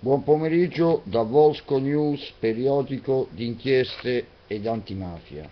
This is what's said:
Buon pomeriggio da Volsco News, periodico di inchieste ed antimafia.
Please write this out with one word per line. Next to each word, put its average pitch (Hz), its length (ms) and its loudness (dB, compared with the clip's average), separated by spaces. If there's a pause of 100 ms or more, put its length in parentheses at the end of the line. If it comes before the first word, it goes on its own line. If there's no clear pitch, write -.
(120)
Buon 135 120 2
pomeriggio 160 800 2
da 107 180 0
Volsco 143 560 4
News, 143 600 -2
periodico 131 920 0
di 101 160 -8
inchieste 123 800 -2 (200)
ed 104 200 -6
antimafia. 92 840 -8